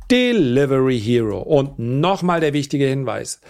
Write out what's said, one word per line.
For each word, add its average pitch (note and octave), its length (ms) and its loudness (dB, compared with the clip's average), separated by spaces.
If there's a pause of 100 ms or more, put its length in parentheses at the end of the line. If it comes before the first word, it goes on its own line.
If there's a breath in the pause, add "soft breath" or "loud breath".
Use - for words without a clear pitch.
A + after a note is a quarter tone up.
(100)
Delivery C3+ 880 2
Hero. A2 420 0
Und C#3+ 380 0
nochmal E3+ 640 0
der D3 140 0
wichtige C#3+ 320 -2
Hinweis. C3 640 -6